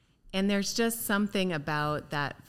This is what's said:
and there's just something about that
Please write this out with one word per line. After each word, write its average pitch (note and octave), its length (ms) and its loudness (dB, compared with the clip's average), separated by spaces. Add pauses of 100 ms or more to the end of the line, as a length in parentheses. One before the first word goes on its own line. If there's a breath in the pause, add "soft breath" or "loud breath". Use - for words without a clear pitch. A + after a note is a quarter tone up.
(340)
and G3 160 2
there's G3+ 240 0
just A#3 320 0
something G3+ 480 2
about D3+ 560 -2
that D3 260 -2 (140)